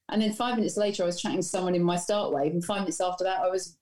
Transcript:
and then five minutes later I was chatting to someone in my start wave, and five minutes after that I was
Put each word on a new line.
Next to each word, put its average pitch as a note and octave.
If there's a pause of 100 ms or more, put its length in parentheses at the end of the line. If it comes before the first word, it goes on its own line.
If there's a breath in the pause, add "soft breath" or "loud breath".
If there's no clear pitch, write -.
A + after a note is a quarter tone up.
and G#3+
then G#3+
five A#3+
minutes G#3
later G#3
I F3
was F3
chatting -
to F3+
someone F3+
in F3
my F3
start G#3
wave, C#3+
and F3
five G3+
minutes F#3+
after F3+
that F#3
I F#3
was F#3